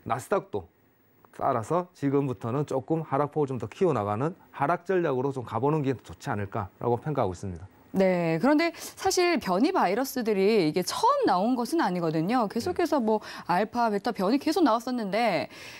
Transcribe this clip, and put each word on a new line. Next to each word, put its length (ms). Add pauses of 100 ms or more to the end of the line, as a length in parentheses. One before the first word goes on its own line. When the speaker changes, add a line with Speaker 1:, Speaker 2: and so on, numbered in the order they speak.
Speaker 1:
나스닥도 640 (640)
따라서 600
지금부터는 720
조금 360
하락폭을 460
좀 100
더 80
키워나가는 720 (160)
하락 340
전략으로 460
좀 100
가보는 400
게 120
좋지 360
않을까라고 680
평가하고 340
있습니다. 340 (300)
Speaker 2:
네, 460
그런데 340
사실 600
변이 340
바이러스들이 960
이게 140
처음 420
나온 320
것은 240
아니거든요. 680
계속해서 500
Speaker 1:
네. 80
Speaker 2:
뭐 140 (260)
알파, 420
베타 240
변이 240
계속 280
나왔었는데 840 (320)